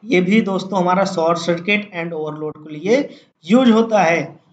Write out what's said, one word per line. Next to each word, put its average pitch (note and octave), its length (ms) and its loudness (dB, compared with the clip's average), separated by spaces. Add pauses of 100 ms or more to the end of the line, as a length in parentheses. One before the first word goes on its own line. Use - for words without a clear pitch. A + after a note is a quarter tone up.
ये F3 160 2
भी G3+ 200 4
दोस्तों F#3+ 380 -4
हमारा F3+ 260 2
short E3+ 320 0
circuit F3+ 540 -2 (100)
and E3+ 120 -8
overload D3+ 540 -8
के D#3 60 -14
लिए G3+ 360 0 (360)
यूज़ A#3 260 4
होता A3 320 2
है। D#3+ 360 -2 (140)